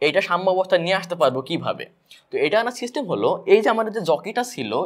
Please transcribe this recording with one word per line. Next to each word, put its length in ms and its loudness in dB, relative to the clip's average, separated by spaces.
এইটা 200 2
সাম্য 300 0
অবস্থায় 340 2
নিয়ে 160 0
আসতে 140 -8
পারবো 340 2
কিভাবে। 360 -4
তো 40 -6
এটা 140 2
আনার 120 -2
সিস্টেম 400 -6
হলো, 400 0
এই 100 8
যে 120 2
আমাদের 180 -2
যে 80 -6
জকিটা 440 -2
ছিল, 260 -8